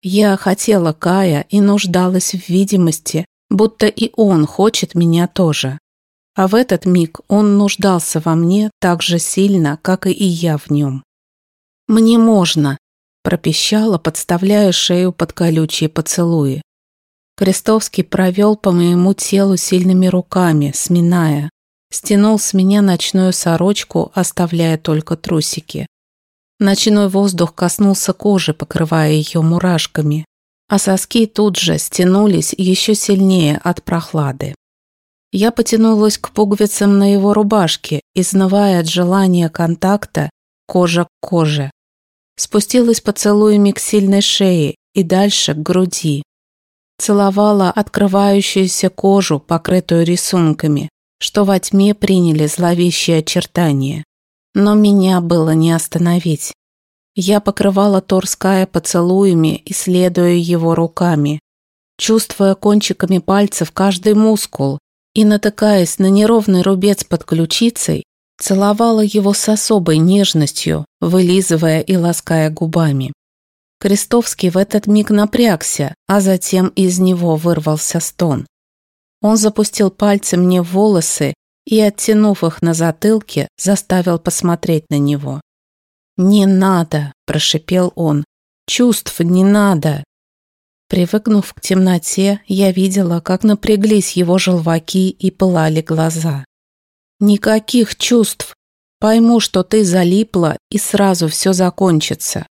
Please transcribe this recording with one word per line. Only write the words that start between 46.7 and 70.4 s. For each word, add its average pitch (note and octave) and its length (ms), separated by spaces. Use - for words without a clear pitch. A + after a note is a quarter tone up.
Целовала G3+ 760
открывающуюся G3 1160
кожу, G3 500
покрытую E3+ 680
рисунками, D#3+ 840
что - 260
во F#3+ 140
тьме G3 340
приняли E3+ 540
зловещие E3+ 720
очертания. D#3 840
Но G#3 220
меня G3 460
было E3 300
не D#3+ 200
остановить. E3 840
Я G3+ 240
покрывала G3+ 640
торс - 340
Кая F#3+ 300
поцелуями, F3 1000
исследуя F3+ 680
его E3+ 420
руками, E3 640
чувствуя G3+ 580
кончиками F#3+ 640
пальцев G3 520
каждый F#3+ 420
мускул G#3 640
и, G#3+ 100
натыкаясь G#3 760
на F#3+ 100
неровный G#3 520
рубец F#3+ 440
под - 180
ключицей, E3 800
целовала G#3 640
его G#3 320
с - 160
особой F#3 480
нежностью, D#3+ 880